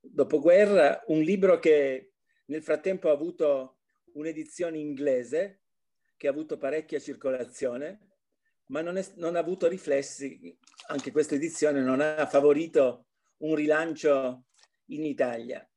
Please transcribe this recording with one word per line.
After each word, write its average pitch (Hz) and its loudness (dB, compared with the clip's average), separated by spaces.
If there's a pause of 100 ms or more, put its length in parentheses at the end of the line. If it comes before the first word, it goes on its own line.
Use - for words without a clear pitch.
dopoguerra, 170 4
un 156 2
libro 185 2
che 143 2 (320)
nel 151 -10
frattempo 170 -2
ha 156 6
avuto 143 -2 (340)
un'edizione 156 -8
inglese, 135 -4 (540)
che 143 -4
ha - 0
avuto 151 -8
parecchia 151 -6
circolazione, 131 -8 (480)
ma 147 -6
non 175 -6
è, 190 -6 (120)
non 170 -4
ha 170 0
avuto 175 -2
riflessi, 139 -4 (300)
anche 139 -8
questa 151 0
edizione 147 0
non 131 0
ha 156 0
favorito 143 2 (320)
un 156 -2
rilancio 151 0 (460)
in 147 -8
Italia. 120 -4